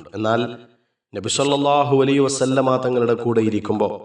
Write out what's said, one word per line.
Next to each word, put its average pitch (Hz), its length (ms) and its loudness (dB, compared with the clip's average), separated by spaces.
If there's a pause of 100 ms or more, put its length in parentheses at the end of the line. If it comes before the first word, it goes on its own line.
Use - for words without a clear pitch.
(140)
എന്നാൽ 110 260 0 (760)
നബി 101 140 -8
സല്ലല്ലാഹു 139 720 2
അലൈഹി 139 160 2
വസല്ലമ 131 580 0
തങ്ങളുടെ 123 380 0
കൂടെ 117 260 0
ഇരിക്കുമ്പോൾ, 104 640 -2